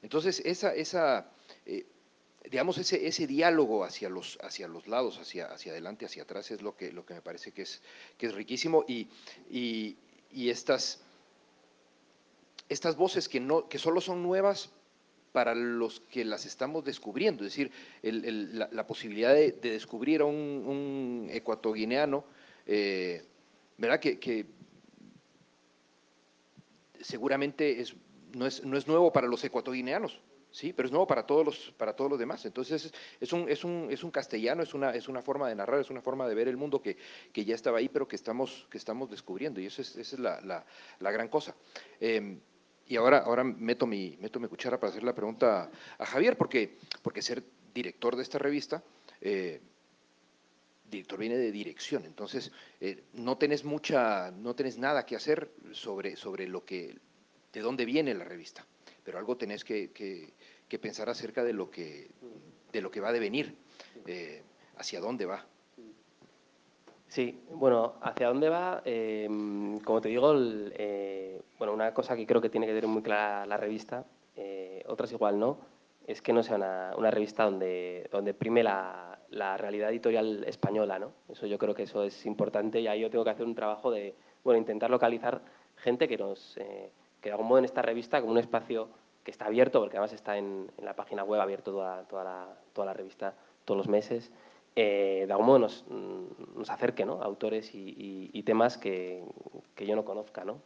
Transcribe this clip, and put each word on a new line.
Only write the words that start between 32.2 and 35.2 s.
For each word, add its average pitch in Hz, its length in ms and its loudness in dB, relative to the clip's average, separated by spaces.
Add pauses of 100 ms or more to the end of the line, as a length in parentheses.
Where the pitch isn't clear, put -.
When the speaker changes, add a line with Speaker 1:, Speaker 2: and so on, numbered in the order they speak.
Speaker 1:
Entonces, 147 460 -4 (280)
es - 140 -2
un, 175 140 0
es 143 160 0
un, 175 280 -4
es 135 120 -6
un 175 60 -6
castellano, 139 540 0
es - 100 -6
una, 139 220 0
es 117 120 -6
una 131 140 -6